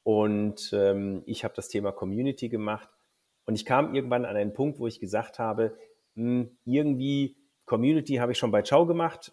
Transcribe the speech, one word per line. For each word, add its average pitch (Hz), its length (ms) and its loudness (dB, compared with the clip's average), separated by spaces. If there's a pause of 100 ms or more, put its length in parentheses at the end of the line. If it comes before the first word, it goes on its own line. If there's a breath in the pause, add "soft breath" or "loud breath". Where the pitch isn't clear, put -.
Und, 107 680 2
ähm, 98 540 2
ich 82 180 -8
hab 107 100 -6
das - 140 -10
Thema 101 240 -2
Community 120 560 -4
gemacht. 107 400 -4 (580)
Und 110 80 0
ich 104 100 -4
kam 131 300 2
irgendwann 123 300 0
an 104 120 -4
einen 104 160 0
Punkt, 143 260 -2
wo 120 80 -4
ich 110 120 -6
gesagt 110 400 -4
habe, 110 380 0 (400 loud breath)
hm, 120 480 -2
irgendwie 139 720 0 (300)
Community 135 500 2
habe 120 160 0
ich 117 60 -2
schon 117 120 0
bei 104 120 4
Ciao 147 220 6
gemacht. 170 480 -2